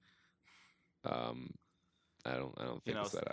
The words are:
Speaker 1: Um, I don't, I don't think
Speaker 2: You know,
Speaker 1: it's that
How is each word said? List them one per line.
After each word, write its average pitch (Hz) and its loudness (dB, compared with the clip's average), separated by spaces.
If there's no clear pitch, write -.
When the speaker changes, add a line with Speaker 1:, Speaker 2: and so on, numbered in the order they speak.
Speaker 1:
Um, 120 2
I 123 2
don't, 131 0
I - -2
don't 123 -2
think - -14
Speaker 2:
You 120 2
know, 107 2
Speaker 1:
it's 101 2
that - 0